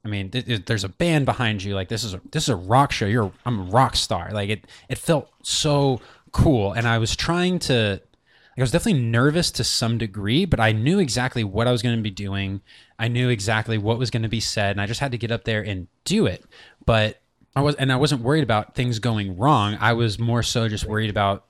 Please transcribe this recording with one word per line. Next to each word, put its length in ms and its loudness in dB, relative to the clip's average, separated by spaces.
I 60 -8
mean, 220 -4
th-, 160 -6
th-, 180 -2
there's 200 -2
a 40 -6
band 380 2
behind 360 0
you. 120 -4
Like, 160 -4
this 120 -4
is 120 -6
a, 160 -12
this 140 -2
is 40 0
a 80 2
rock 360 2
show. 120 -2
You're, 260 2
I'm 160 -2
a 40 -6
rock 320 2
star. 360 -4
Like, 160 -2
it, 180 -4
it 80 -4
felt 340 -2
so 580 0
cool. 400 4
And 160 0
I 80 2
was 180 0
trying 440 0
to, 420 0
like, 580 -20
I 40 0
was 100 2
definitely 300 2
nervous 500 2
to 120 -4
some 340 0
degree, 480 -2
but 120 0
I 140 4
knew 260 2
exactly 460 0
what 240 0
I 20 4
was 120 0
gonna 200 0
be 80 -2
doing. 520 -4
I 100 -2
knew 220 0
exactly 480 0
what 200 0
was 120 -2
gonna 180 -2
be 120 -2
said, 320 -2
and 80 -2
I 60 -2
just 140 -6
had 120 -2
to 60 -6
get 120 -6
up 140 -4
there 180 -2
and 240 -6
do 220 2
it. 180 -4
But 360 2
I 60 2
was, 140 2
and 160 0
I 40 2
wasn't 260 0
worried 200 2
about 320 0
things 240 -2
going 400 -2
wrong. 420 2
I 140 4
was 240 0
more 240 0
so 260 0
just 160 -4
worried 260 -2
about 400 0